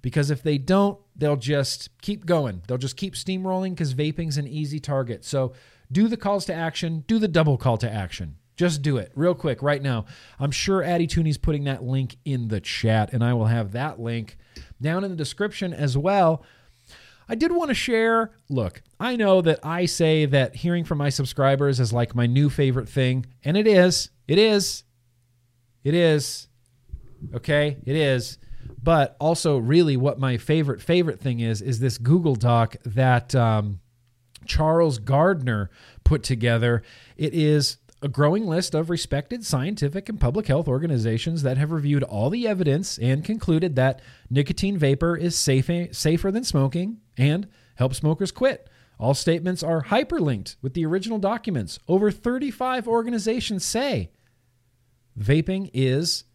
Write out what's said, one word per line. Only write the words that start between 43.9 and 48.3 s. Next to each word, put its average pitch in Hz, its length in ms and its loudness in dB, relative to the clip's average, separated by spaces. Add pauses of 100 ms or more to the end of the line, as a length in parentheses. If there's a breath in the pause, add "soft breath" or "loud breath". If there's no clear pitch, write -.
nicotine 147 480 0
vapor 151 400 2
is 165 220 -2
safe, 135 320 2 (220)
safer - 400 0
than 233 100 -2
smoking 165 540 -2 (200)
and 151 300 2 (300 soft breath)
helps 131 220 0
smokers 156 340 0